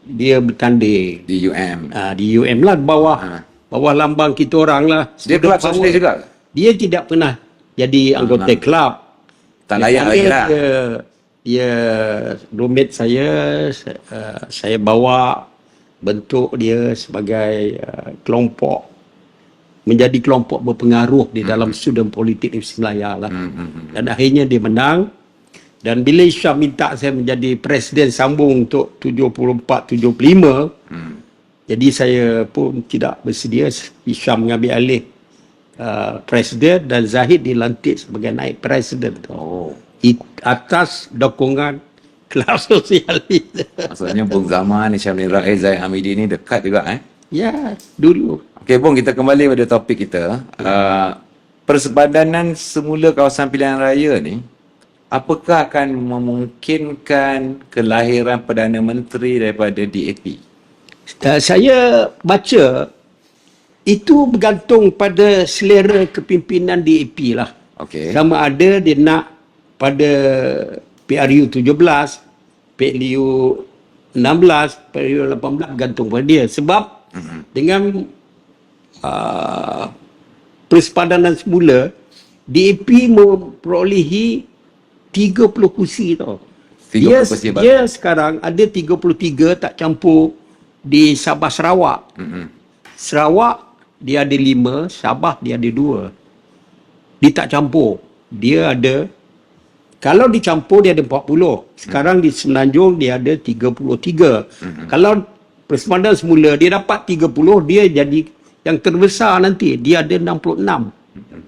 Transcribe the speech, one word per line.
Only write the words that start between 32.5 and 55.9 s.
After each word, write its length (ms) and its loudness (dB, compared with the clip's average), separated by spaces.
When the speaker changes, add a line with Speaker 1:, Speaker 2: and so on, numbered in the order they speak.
Speaker 1:
tidak 400 -6
bersedia. 480 -4
Syam 400 -4
mengambil 320 -2
alih, 260 0
ah, 460 -8
presiden 640 0
dan 180 -2
Zahid 380 2
dilantik 580 -4
sebagai 320 -10
naib 300 -8
presiden. 560 -4
Speaker 2:
Oh. 460 -12
Speaker 1:
It-, 200 4
atas 720 -2
dokongan 680 -2
kelab 360 -2
<laughs> 40 -18
sosialis. 800 0
Speaker 2:
Maksudnya 480 -6
Bung 220 -2
Zaman, 480 -2
Hisham 240 -4
bin 160 -2
Raid, 260 0
Zahid 220 0
Hamidi 340 -4
ni 120 -2
dekat 360 -4
juga, 240 0
eh? 140 -6
Speaker 1:
Ya, 420 -6
dulu. 500 0
Speaker 2:
Okey, 160 2
Bung, 160 4
kita 240 0
kembali 320 4
pada 220 2
topik 340 -2
kita. 400 -6
Ah, 580 0
persepadanan 880 2
semula 560 -2
kawasan 400 0
pilihan 300 -2
raya 400 0
ni, 240 -6
apakah 560 -2
akan 320 -4